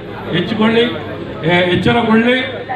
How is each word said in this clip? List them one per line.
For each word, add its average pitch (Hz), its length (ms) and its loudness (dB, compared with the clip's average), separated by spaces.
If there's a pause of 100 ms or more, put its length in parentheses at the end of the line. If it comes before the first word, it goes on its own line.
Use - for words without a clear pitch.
(340)
ಹೆಚ್ಚುಗೊಳ್ಳಿ, 220 500 2
ಎ-, 180 880 -2
ಎಚ್ಚರಗೊಳ್ಳಿ 233 680 2 (340)